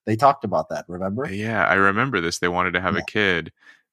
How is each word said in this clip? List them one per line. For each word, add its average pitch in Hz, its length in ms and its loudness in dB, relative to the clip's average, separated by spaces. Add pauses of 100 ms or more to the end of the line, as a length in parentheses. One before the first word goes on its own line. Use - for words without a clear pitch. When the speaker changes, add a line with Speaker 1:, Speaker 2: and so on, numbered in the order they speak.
Speaker 1:
They 110 120 0
talked 139 260 4
about 90 260 -2
that, 78 200 -8
remember? 95 400 -6
Speaker 2:
Yeah, 104 360 -2
I 92 100 2
remember 98 440 2
this. 85 200 -4
They 90 100 0
wanted 90 240 0
to 90 80 0
have 87 140 0
Speaker 1:
Yeah. 87 60 0
Speaker 2:
a - 40 -16
kid. 92 460 0 (420)